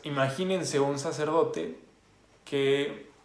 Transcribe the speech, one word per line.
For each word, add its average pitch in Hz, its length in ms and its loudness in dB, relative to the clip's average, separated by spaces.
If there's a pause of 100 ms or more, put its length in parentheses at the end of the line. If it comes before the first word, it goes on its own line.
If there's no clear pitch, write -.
Imagínense 151 800 0
un 139 180 2
sacerdote 151 800 0 (640)
que 139 640 0 (140)